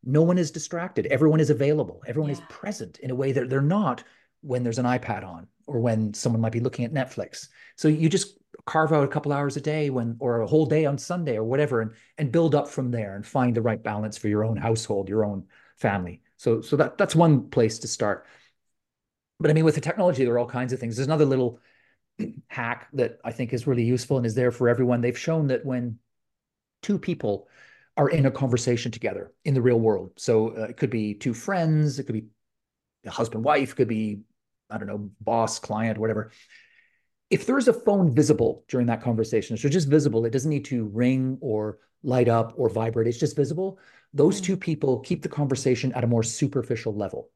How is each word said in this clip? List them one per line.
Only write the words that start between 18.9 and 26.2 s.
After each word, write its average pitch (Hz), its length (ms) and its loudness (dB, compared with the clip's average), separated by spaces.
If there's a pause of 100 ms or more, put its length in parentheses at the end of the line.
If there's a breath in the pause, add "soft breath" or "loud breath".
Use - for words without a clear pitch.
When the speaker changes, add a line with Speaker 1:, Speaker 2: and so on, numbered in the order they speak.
Speaker 1:
But 156 120 4
I - 20 6
mean, 160 120 4
with 151 100 4
the 151 60 -4
technology, 165 420 2
there 120 100 2
are 120 60 2
all 120 100 -2
kinds 123 240 -4
of 127 60 -6
things. 117 160 -6
There's 131 120 -2
another 151 180 4
little 131 340 0 (600 soft breath)
<clears throat> - 280 -10
hack 120 460 -6
that 123 300 -2
I 113 80 -8
think 120 220 -6
is 120 140 -4
really 120 180 2
useful 123 320 0
and 120 80 0
is 107 100 -2
there 123 160 2
for 120 180 2
everyone. 123 320 2
They've 120 160 -2
shown 160 300 0
that 127 180 -2
when 123 340 -6 (840)